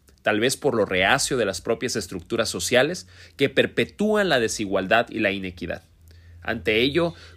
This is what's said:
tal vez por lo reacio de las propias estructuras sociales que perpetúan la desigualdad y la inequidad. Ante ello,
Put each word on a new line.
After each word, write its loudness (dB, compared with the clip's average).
tal 0
vez 0
por 0
lo 2
reacio 0
de 0
las -4
propias -4
estructuras -4
sociales 0
que 2
perpetúan 0
la 2
desigualdad 0
y -6
la 2
inequidad. -8
Ante 0
ello, 0